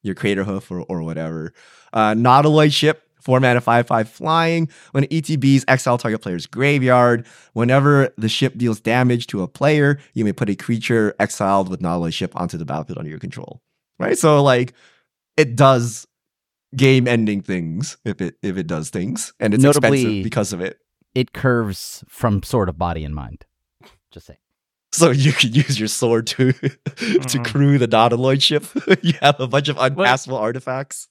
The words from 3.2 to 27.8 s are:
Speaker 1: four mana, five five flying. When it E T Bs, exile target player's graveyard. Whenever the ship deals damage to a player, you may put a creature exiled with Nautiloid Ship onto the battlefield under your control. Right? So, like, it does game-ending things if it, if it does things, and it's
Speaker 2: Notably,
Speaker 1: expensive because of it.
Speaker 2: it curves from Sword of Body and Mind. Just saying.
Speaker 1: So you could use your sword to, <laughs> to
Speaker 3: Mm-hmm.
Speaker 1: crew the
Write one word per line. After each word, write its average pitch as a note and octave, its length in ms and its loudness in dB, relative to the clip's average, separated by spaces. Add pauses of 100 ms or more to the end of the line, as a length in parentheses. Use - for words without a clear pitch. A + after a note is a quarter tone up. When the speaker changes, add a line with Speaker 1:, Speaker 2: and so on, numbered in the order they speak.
Speaker 1:
four B2+ 180 0
mana, B2 220 2
five A#2+ 260 2
five A2+ 220 -2
flying. E3 640 -2 (220)
When C#3 120 0
it - 80 -6
E D#3+ 80 0
T D3+ 160 -4
Bs, C#3 320 4
exile B2+ 300 2
target A2 240 -4
player's F2 240 -8
graveyard. B2 800 2 (260)
Whenever C3+ 640 2
the G#2+ 140 -2
ship - 260 -2
deals A#2 240 -2
damage B2 460 0
to G2 160 -6
a F2+ 60 -6
player, C#3+ 500 0 (160)
you A2+ 100 -2
may G2+ 80 0
put G#2+ 160 -4
a G2+ 80 -2
creature A2+ 600 -2
exiled G2 500 0
with F#2 140 -8
Nautiloid E2+ 320 -4
Ship - 200 -8
onto F2 220 -8
the E2 80 -10
battlefield D2 340 -8
under D#2 120 -12
your D2+ 80 -16
control. - 420 -16 (380)
Right? F#3 180 -2
So, D3+ 260 4
like, B2+ 300 2 (640)
it B2+ 180 2
does B2 520 4 (680)
game-ending A#2+ 680 2
things F2+ 640 -8
if G#2 160 -6
it, F2 220 -8
if F#2+ 140 -6
it F2 120 -6
does D#2+ 220 -8
things, A2 500 -8
and G#2+ 140 0
it's C3 80 4
Speaker 2:
Notably, C#3 380 4
Speaker 1:
expensive G#2+ 240 -2
because A2 280 -4
of F2 80 -10
it. F#2 180 -10 (360)
Speaker 2:
it B2+ 180 -2
curves A#2 760 -2
from G2+ 340 -2
Sword G#2 260 -2
of D2+ 100 -10
Body E2 260 -4
and D2 100 -10
Mind. C2 300 -14 (680)
Just - 160 -20
saying. - 120 -20 (540)
Speaker 1:
So E3 180 4
you C#3 220 4
could A#2 220 -2
use C#3 240 0
your G#2+ 100 -4
sword A2+ 400 0
to, C3 240 0
<laughs> - 0 -
to - 180 -4
Speaker 3:
Mm-hmm. - 720 -4
Speaker 1:
crew C#3 360 2
the B2 100 2